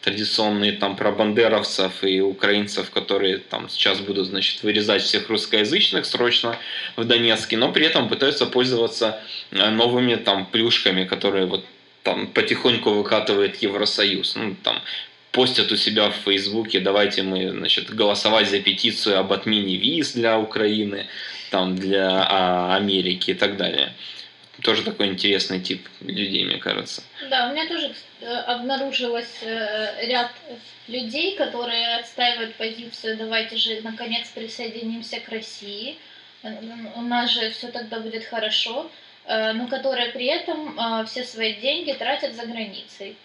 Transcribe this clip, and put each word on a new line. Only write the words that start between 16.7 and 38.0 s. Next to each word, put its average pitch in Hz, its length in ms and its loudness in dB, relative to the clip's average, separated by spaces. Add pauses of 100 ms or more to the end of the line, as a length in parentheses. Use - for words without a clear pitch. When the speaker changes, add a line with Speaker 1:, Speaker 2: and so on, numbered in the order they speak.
Speaker 1:
"Давайте 98 440 2
мы, 95 280 0
значит, - 440 -2
голосовать 107 540 4
за 98 100 2
петицию 101 600 2
об 95 140 2
отмене 98 440 0
виз 139 360 0
для 113 260 2
Украины, 107 680 0 (440)
там, 92 240 2
для, 95 540 2
а, 90 460 4
Америки" 95 560 2
и - 20 2
так 98 240 0
далее. 85 360 0 (680)
Тоже 110 220 2
такой 208 240 -2
интересный 95 520 0
тип - 280 -6 (140)
людей, 98 440 -2
мне - 120 -2
кажется. - 460 -4 (260)
Speaker 2:
Да, 254 200 0
у 277 40 -6
меня 320 140 -4
тоже, 320 240 -6 (300)
э, 233 60 -16
обнаружилось, 240 1120 -4
э, 220 680 -4
ряд 240 240 0 (560)
людей, 254 480 -4
которые 233 600 -2
отстаивают 233 580 -2
позицию: 226 640 -8
"Давайте 220 400 -4
же, 220 260 -2
наконец, 226 520 -6
присоединимся 226 840 -8
к - 100 -16
России. 220 680 -10 (460)
Э, 220 60 -12 (460)
у 233 60 -10
нас 240 300 0
же 226 200 0
всё - 200 -12
тогда 226 280 -8
будет 220 260 -8